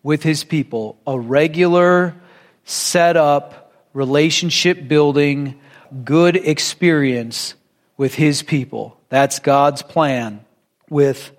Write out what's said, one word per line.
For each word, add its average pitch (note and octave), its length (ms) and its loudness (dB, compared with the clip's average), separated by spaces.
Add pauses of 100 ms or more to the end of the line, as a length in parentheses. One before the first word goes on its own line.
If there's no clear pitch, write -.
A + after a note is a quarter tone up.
with D3+ 180 -2
his D#3 220 -2
people, A#2 640 -6
a C3 120 -4
regular, E3+ 920 2 (500)
set E3+ 540 0
up, C#3+ 560 0 (200)
relationship D#3 920 0
building, C#3+ 720 0 (440)
good E3 320 2
experience D3 1200 -2 (420)
with C3+ 160 -2
his D3 300 0
people. B2 560 -6 (100)
That's C#3 300 0
God's C#3+ 420 2
plan A#2+ 640 -4 (460)
with C#3+ 480 0